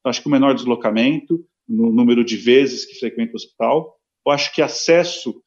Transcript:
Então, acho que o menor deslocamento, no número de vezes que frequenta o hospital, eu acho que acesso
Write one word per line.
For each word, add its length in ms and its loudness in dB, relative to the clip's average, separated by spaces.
Então, 100 -2
acho 100 -6
que 80 -8
o 20 -2
menor 240 4
deslocamento, 840 -2
no 240 0
número 320 4
de 140 -2
vezes 480 2
que 140 -20
frequenta 340 -8
o 40 -12
hospital, 580 -4
eu 60 2
acho 220 -4
que 60 -4
acesso 720 0